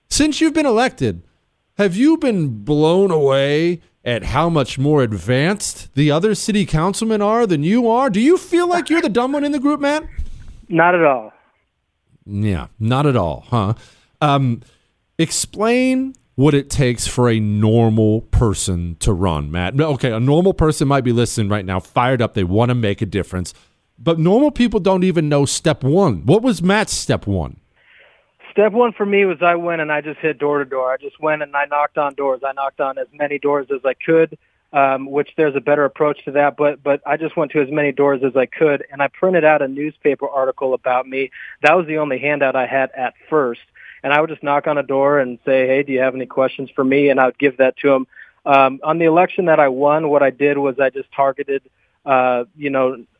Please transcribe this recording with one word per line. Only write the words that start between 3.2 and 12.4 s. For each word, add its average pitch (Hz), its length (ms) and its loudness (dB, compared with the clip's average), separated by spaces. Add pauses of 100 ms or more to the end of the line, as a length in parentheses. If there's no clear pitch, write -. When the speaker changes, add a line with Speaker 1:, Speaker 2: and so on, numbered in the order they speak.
Speaker 1:
at 117 200 -2
how 151 220 0
much 151 300 0
more 143 240 2
advanced 123 920 -2
the 147 160 2
other 185 240 2
city 208 280 -2
councilmen 202 560 -2
are 220 280 0
than 156 160 0
you 226 260 2
are? 247 220 0
Do 185 80 0
you 320 180 4
feel 349 300 0
like 349 220 -2
you're 330 120 2
the 320 80 -2
dumb 240 220 -2
one 285 120 -2
in 285 80 -2
the 294 80 -2
group, 285 200 0
Matt? 294 240 -2 (640)
Speaker 2:
Not 170 260 2
at 170 100 2
all. 123 300 0 (920)
Speaker 1:
Yeah, 101 420 -4 (120)